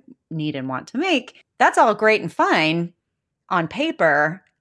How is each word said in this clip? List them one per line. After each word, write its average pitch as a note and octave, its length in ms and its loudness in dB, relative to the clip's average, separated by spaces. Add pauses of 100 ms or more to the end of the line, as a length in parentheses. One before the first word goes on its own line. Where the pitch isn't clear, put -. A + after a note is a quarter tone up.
(300)
need D3+ 240 -6
and C3+ 140 -8
want C3 200 -8
to - 100 -8
make. D#4 440 -4 (160)
That's D4 200 2
all B3 160 4
great G#3+ 260 2
and F3 120 -8
fine E3+ 600 0 (560)
on F3 180 -2
paper. E3+ 800 0 (160)